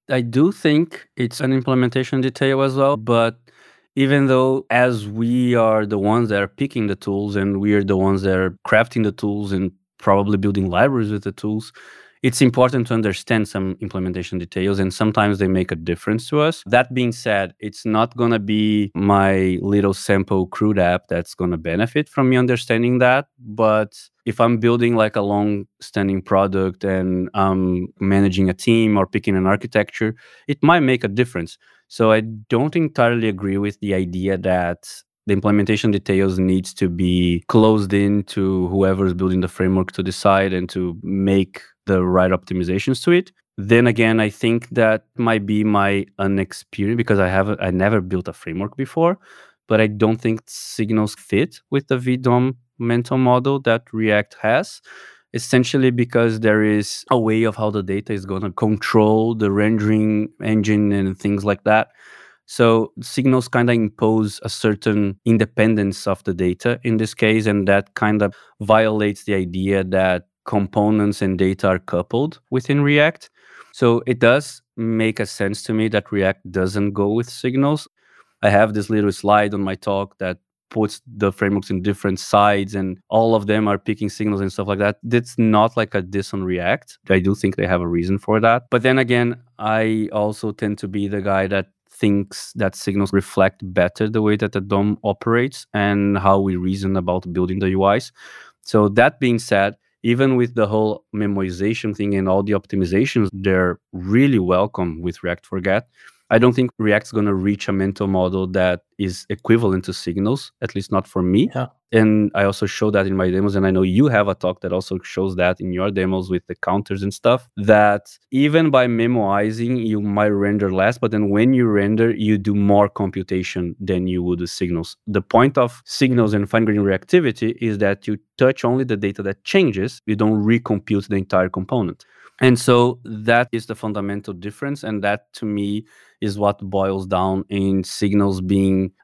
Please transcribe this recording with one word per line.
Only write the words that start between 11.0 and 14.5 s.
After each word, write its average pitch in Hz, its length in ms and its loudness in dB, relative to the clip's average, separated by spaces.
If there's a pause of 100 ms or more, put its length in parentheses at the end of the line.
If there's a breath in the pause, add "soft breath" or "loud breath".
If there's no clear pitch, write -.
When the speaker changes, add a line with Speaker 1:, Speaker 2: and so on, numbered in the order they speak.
Speaker 1:
with 104 140 -6
the 101 80 -8
tools, 107 400 -8 (500 loud breath)
it's 127 180 0
important 123 460 2
to - 80 -4
understand 107 540 -2
some 95 320 -6
implementation 92 580 -6
details, 95 400 -4